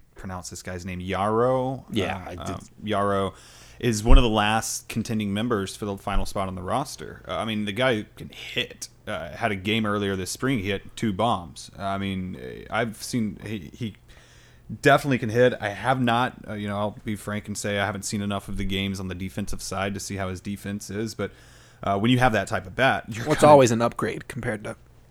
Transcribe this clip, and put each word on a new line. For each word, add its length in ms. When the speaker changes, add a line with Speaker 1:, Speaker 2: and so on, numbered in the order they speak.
Speaker 1:
pronounce 380
this 100
guy's 240
name, 140
Yarrow. 920
Speaker 2:
Yeah, 260
Speaker 1:
Uh, 120
Speaker 2:
I 60
did. 200
Speaker 1:
um, 40
Yarrow 500
is 240
one 160
of 40
the 60
last 580
contending 460
members 420
for 100
the 120
final 300
spot 200
on 60
the 80
roster. 680
Uh, 100
I 80
mean, 200
the 80
guy 320
can 120
hit. 580
Uh, 280
had 160
a 40
game 300
earlier 300
this 160
spring. 280
He 100
hit 260
two 180
bombs. 640
I 220
mean, 400
I've 320
seen 420
he, 280
he 220
definitely 380
can 100
hit. 320
I 80
have 320
not, 320
uh, 60
you 140
know, 100
I'll 260
be 120
frank 320
and 80
say 220
I 80
haven't 180
seen 180
enough 260
of 100
the 80
games 340
on 80
the 60
defensive 480
side 320
to 60
see 160
how 140
his 120
defense 480
is. 240
But, 180
uh, 160
when 100
you 80
have 160
that 140
type 180
of 100
bat, 340
you're 160
Speaker 2:
Well, 80
it's 80
Speaker 1:
kinda 100
Speaker 2:
always 200
an 120
upgrade 440
compared 360
to 120